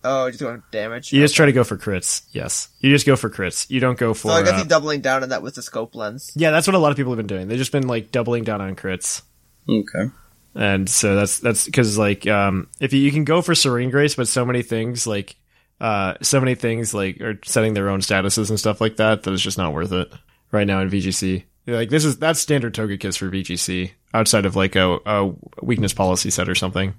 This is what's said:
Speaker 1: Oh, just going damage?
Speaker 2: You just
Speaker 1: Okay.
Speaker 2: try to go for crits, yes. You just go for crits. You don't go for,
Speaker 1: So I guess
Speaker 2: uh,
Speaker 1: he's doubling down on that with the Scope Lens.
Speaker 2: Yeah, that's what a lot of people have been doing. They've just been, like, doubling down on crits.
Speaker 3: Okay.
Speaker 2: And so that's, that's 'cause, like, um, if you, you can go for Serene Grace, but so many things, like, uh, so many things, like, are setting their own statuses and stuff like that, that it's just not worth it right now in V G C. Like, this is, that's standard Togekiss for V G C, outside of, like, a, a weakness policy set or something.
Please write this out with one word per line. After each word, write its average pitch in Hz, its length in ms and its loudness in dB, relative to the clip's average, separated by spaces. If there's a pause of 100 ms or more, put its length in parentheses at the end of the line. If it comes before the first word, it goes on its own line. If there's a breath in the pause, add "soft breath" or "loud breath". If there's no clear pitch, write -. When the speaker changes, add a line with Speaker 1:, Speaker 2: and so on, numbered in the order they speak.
Speaker 1:
Oh, 131 280 0
just - 100 -16
going 120 220 -8 (100)
damage? 113 400 -6
Speaker 2:
You 139 80 4
just 147 140 6
Speaker 1:
Okay. - 20 2
Speaker 2:
try 151 100 8
to 139 60 6
go 120 120 4
for 101 120 -2
crits, - 460 -4 (100)
yes. - 360 -6 (120)
You 135 100 4
just 143 140 4
go 135 120 6
for 117 120 -4
crits. - 400 -4
You 127 120 -2
don't 127 180 0
go 113 160 0
for, - 140 -4
Speaker 1:
So 107 60 4
I - 80 6
guess 180 100 4
Speaker 2:
uh, - 40 2
Speaker 1:
he's - 100 0
doubling 151 360 2
down 131 200 0
on 127 60 -6
that 107 140 -4
with 120 140 -12
the 123 60 -14
Scope - 320 -8
Lens. 113 400 -10
Speaker 2:
Yeah, 156 160 2
that's 156 160 2
what 190 80 2
a 185 40 4
lot 151 140 6
of 123 40 0
people 127 160 -2
have 113 60 -2
been 107 80 -4
doing. 95 220 -6
They've 117 100 -2
just 131 140 -2
been, 135 140 0
like, 117 240 -4
doubling 120 340 0
down 104 180 -4
on 95 120 -6
crits. - 460 -6 (480)
Speaker 3:
Okay. 104 380 0 (480 soft breath)
Speaker 2:
And 98 340 2
so 101 260 2
that's, 101 260 2
that's 117 280 0
'cause, 107 300 2
like, 101 280 2
um, 101 420 2 (120)
if 135 140 0
you, 135 60 4
you 139 120 4
can 151 120 0
go 165 180 2
for 170 120 0
Serene 127 360 2
Grace, 143 240 2
but 123 120 -2
so 123 200 0
many 123 160 0
things, 117 440 -4
like, 101 300 -4 (460)
uh, 101 400 0
so 139 180 2
many 131 140 2
things, 113 400 -2
like, 95 260 -4
are 107 240 -6
setting 110 300 2
their 101 160 0
own 98 100 0
statuses 101 500 0
and 107 80 0
stuff 107 220 0
like 110 160 0
that, 110 260 2
that 95 100 -4
it's 92 100 -2
just 95 160 -4
not 82 160 -2
worth 87 180 -4
it 90 180 -2 (400)
right 104 160 2
now 98 140 0
in 95 80 -2
V 98 120 0
G 92 120 -2
C. 92 320 -2 (220)
Like, 117 240 -2
this 156 140 2
is, 139 120 2
that's 156 240 0
standard 123 340 -2
Togekiss 98 440 -4
for 95 100 -4
V 95 140 -4
G 87 140 -6
C, 92 360 -4 (220)
outside 110 320 4
of, 90 100 0
like, 95 200 2
a, 92 300 4
a 101 240 0 (320)
weakness 107 300 0
policy 92 380 0
set 92 180 -2
or 92 60 -2
something. 92 440 -2